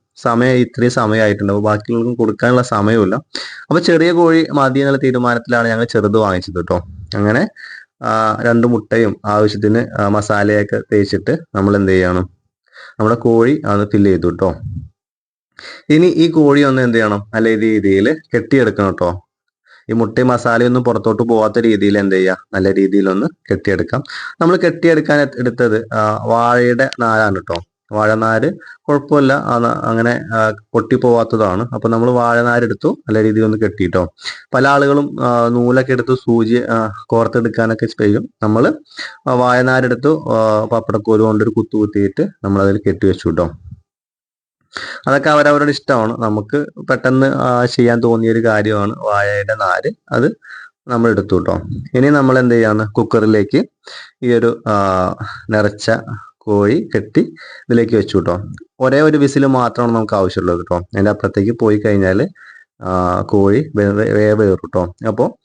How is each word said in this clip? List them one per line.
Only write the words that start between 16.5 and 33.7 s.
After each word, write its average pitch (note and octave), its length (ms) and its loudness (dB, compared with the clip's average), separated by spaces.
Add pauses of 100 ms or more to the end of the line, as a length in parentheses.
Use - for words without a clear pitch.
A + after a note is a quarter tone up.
ഒന്ന് C3 200 2
എന്ത് A#2 160 2
ചെയ്യണം, G#2 360 0
നല്ല A2+ 240 2
രീതിയിൽ G#2+ 640 2 (140)
കെട്ടിയെടുക്കണം A2 580 0
ട്ടോ. F2 280 -4 (680)
ഈ - 20 -2
മുട്ടയും A#2 360 0
മസാലയൊന്നും B2 560 2
പുറത്തോട്ട് A2 380 0
പോവാത്ത A2 360 2
രീതിയിൽ G#2 400 2
എന്ത് G2 180 0
ചെയ്യാ, F#2 200 0 (180)
നല്ല F#2+ 200 0
രീതിയിലൊന്ന് G2 520 0 (240)
കെട്ടിയെടുക്കാം. G2 520 -2 (380)
നമ്മൾ F3 160 2
കെട്ടിയെടുക്കാൻ D#3+ 640 2
എട്-, C#3 180 -2
എടുത്തത്, A#2 560 -2
ആ, G#2+ 300 -2
വാഴയുടെ A#2+ 640 2 (100)
നാരാണ് A2 400 0
ട്ടോ. E2+ 200 -8 (320)
വാഴനാര് A2 600 0 (360)
കുഴപ്പമില്ല, C#3+ 440 2
ആ, A#2+ 260 -2
ന-, A#2 80 0
അങ്ങനെ, A#2 540 -2 (140)
ആ, A2 160 0 (220)
പൊട്ടിപ്പോവാത്തതാണ്. A#2 1040 0
അപ്പൊ A2 140 -4
നമ്മൾ A#2 220 2
വാഴനാരെടുത്തു, A#2+ 1000 0
നല്ല A2 140 2
രീതിയിൽ A2 220 2
ഒന്ന് G#2+ 140 0
കെട്ടിട്ടോ. F#2 560 -2 (400)